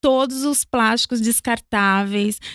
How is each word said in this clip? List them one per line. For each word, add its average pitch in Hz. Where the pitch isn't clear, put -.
todos 262
os 285
plásticos 233
descartáveis, 208